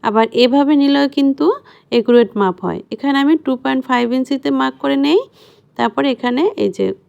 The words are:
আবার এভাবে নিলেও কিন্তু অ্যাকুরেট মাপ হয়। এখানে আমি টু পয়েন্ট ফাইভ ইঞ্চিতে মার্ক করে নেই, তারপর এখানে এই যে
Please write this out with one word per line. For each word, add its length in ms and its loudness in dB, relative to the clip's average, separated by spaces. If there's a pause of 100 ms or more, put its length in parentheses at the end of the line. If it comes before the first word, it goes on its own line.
আবার 180 2 (180)
এভাবে 380 2
নিলেও 260 2 (100)
কিন্তু 280 0 (460)
অ্যাকুরেট 400 2 (100)
মাপ 140 -2 (100)
হয়। 140 -6 (140)
এখানে 300 -2
আমি 100 4 (120)
টু 60 -2 (100)
পয়েন্ট 280 -4
ফাইভ 160 0 (120)
ইঞ্চিতে 320 -4 (100)
মার্ক 240 -4
করে 220 0
নেই, 140 2 (580)
তারপর 260 -2 (100)
এখানে 300 -2 (220)
এই 120 -2
যে 100 -2 (220)